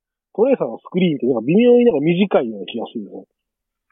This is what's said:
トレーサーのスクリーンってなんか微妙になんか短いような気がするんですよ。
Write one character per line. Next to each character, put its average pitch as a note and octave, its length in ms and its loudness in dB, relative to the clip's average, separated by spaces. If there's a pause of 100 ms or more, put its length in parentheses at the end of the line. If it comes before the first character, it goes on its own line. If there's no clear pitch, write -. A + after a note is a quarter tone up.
(340)
ト G#3+ 120 0
レ C4+ 80 2
ー - 40 0
サ F3 60 -4
ー C#3 40 -4
の A2 120 -12
ス - 100 -20
ク F3+ 100 -4
リ F3+ 120 2
ー C#3+ 40 -2
ン - 20 -6
っ - 20 -12
て A#2+ 80 -4
な C3+ 60 2
ん - 20 -4
か A2 100 -4
微 D3 80 0
妙 A#3+ 240 4
に A#3+ 60 4
な A#3+ 80 4
ん E3+ 40 2
か C3+ 40 -2
短 F3 420 0
い A#2 80 -4
よ G#2+ 80 -10
う - 40 -12
な F2 40 -14
気 A#2 140 -10
が G#2+ 80 -8
す - 80 -18
る A2+ 60 -10
ん - 40 -12
で - 60 -20
す - 20 -20
よ。 G2 140 -18 (640)